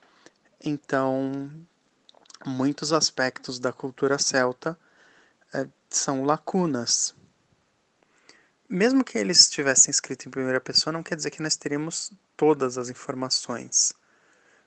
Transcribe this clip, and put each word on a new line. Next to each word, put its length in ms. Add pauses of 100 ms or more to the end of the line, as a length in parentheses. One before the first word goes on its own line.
(640)
então 840 (960)
muitos 480
aspectos 680
da 140
cultura 440
celta, 600 (760)
eh, 140 (220)
são 340
lacunas. 880 (1500)
Mesmo 360
que 140
eles 320
tivessem 420
escrito 360
em 40
primeira 300
pessoa, 320
não 100
quer 120
dizer 160
que 100
nós 140
teríamos 560 (260)
todas 400
as 120
informações, 1040 (720)